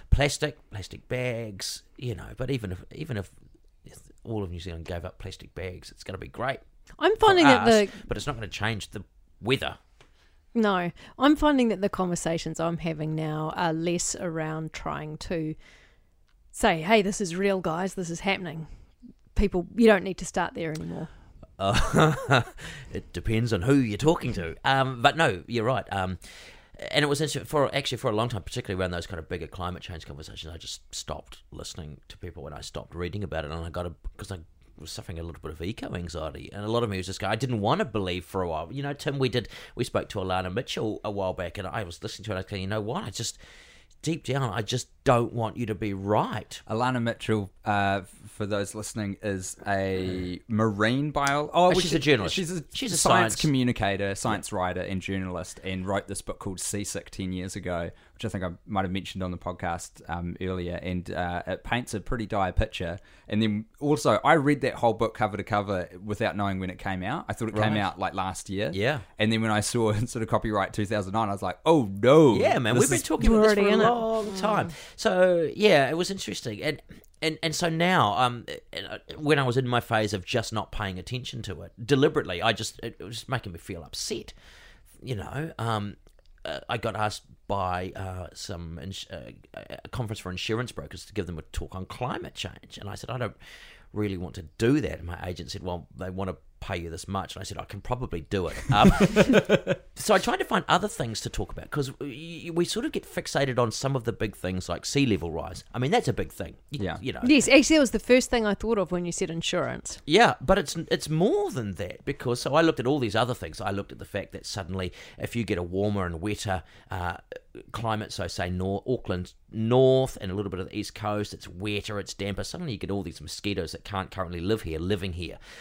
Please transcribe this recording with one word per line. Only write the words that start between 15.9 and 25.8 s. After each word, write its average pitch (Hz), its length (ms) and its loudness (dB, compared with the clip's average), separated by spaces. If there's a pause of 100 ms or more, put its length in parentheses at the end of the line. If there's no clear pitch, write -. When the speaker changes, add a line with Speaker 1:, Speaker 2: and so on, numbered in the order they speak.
Speaker 2:
say, 170 300 2
"Hey, 208 200 6
this 196 180 0
is 170 140 -2
real, 196 260 2
guys, 175 340 -2
this 170 160 -6
is 170 100 -6
happening." 165 480 -4 (640)
People, 185 400 4
you 226 140 8
don't 190 160 6
need 190 140 -6
to 180 80 -8
start - 280 -2
there 160 160 -4
anymore. 165 380 -6 (500)
Speaker 1:
Uh, 123 840 4 (260)
<laughs> - 240 -14
it - 200 -10
depends 110 400 0
on 92 100 2
who 131 120 6
you're 117 240 2
talking 135 360 2
to. 82 200 -6 (100)
Um, 131 380 2
but 139 140 6
no, 117 300 2
you're 113 180 0
right. 117 280 0